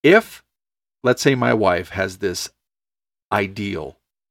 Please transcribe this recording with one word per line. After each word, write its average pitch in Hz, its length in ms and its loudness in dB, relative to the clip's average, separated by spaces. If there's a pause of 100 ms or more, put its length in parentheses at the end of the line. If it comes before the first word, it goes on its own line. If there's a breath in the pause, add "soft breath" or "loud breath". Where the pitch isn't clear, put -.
If, 190 400 4 (580)
let's 123 200 0
say 139 140 4
my 123 180 2
wife 92 360 0
has 95 280 -6
this 90 320 -6 (800)
ideal 98 680 -6 (340)